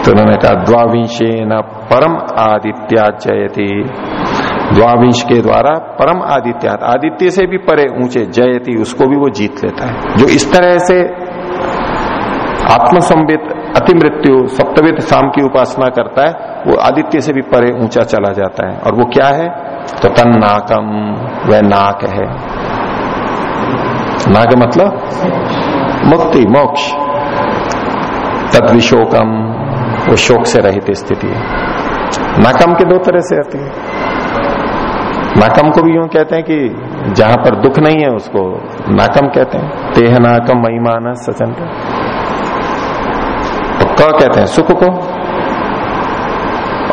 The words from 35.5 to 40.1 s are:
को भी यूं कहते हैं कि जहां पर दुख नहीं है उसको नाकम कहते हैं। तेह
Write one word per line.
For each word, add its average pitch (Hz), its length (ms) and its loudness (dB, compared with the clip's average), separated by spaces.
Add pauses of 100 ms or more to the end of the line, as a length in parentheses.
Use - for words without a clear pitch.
को 156 120 4
भी 160 140 4
यूं 165 120 0
कहते 160 280 0
हैं 160 80 -2
कि 147 320 -2 (380)
जहां 107 240 4
पर 120 180 2
दुख 131 240 2
नहीं 156 220 4
है 143 80 2
उसको 98 540 -4 (260)
नाकम 113 380 4
कहते 127 300 0
हैं। - 360 -6
तेह 120 260 4